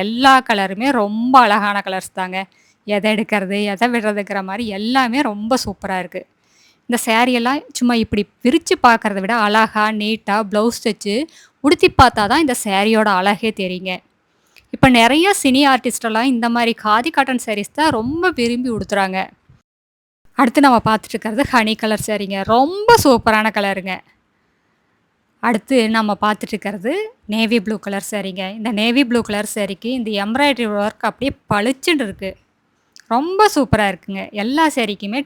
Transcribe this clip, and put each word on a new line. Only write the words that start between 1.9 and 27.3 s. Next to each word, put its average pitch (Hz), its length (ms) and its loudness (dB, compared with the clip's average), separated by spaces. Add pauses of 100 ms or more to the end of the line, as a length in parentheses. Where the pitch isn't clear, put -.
தாங்க. 185 200 -6 (480)
எதை 208 280 0
எடுக்கிறது, 202 440 -2 (140)
எதை 196 200 0
விடுறதுங்கிற 208 560 -2
மாதிரி 208 160 -6 (140)
எல்லாமே 247 500 0
ரொம்ப 220 340 -2
சூப்பரா 190 400 -8
இருக்கு. 180 200 -12 (640)
இந்த 240 160 -2
saree 247 360 2
எல்லாம் 254 220 -2 (160)
சும்மா 240 240 2
இப்படி 208 220 -2 (220)
விரிச்சு 330 300 2 (100)
பார்க்கறத 220 380 0
விட 214 120 -2 (100)
அழகா, 214 380 2 (160)
நீட்டா 208 360 -4 (140)
பிளவுஸ் 214 360 0
தைச்சு 208 280 -4 (540)
உடுத்தி 349 220 4 (100)
பார்த்தா 240 320 6
தான் 320 140 4
இந்த 247 180 -2
சாரியோட 214 460 2 (100)
அழகே 208 320 0 (100)
தெரியுங்க. 185 320 -6 (840)
இப்ப 269 220 6
நிறைய 294 340 6 (100)
சினி 269 200 4 (100)
ஆர்டிஸ்ட் 240 380 -2
எல்லாம் 220 240 0
இந்த 233 220 -2
மாதிரி 233 180 0 (100)
காதி 226 320 2
காட்டன் 269 300 0
sarees 208 340 -6
தான் 302 200 2
ரொம்ப 320 400 -2
விரும்பி 240 360 -2
உடுத்துறாங்க. 190 440 -2 (1200)
அடுத்து 262 220 2
நம்ம 254 220 6
பார்த்துட்டு 220 280 -2
இருக்கிறது 220 360 -4
ஹனி 220 300 2
கலர் 214 240 -2
சாரிங்க. 196 340 -6 (120)
ரொம்ப 370 520 4
சூப்பரான 220 540 2
கலருங்க. 196 360 -4 (1600)
அடுத்து 247 280 0 (200)
நம்ம 214 160 0 (100)
பார்த்துட்டு 214 320 -2
இருக்கிறது 202 380 -6 (400)